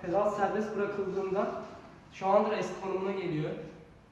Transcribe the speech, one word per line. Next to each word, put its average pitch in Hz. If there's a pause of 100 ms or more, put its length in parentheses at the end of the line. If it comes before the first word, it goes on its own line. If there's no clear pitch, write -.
Pedal 196
serbest 202
bırakıldığında 190 (500)
şamandıra 208
eski -
konumuna 190
geliyor 160 (600)